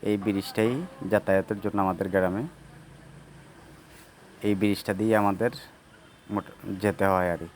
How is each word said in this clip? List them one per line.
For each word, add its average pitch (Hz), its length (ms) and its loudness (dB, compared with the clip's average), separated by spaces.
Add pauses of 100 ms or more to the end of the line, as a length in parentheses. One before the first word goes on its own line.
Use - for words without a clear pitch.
এই 104 140 0
ব্রিজটাই 104 560 0 (380)
যাতায়াতের 98 540 0
জন্য 101 160 -2
আমাদের 95 280 0
গ্রামে। 92 340 0 (2000)
এই 104 120 2
ব্রিজটা 101 400 0
দিয়ে 107 220 2
আমাদের 104 360 2 (760)
মোট-, 101 260 -4 (260)
যেতে 98 220 0
হয় 92 300 4
আর 82 40 -6
কি। 85 180 -10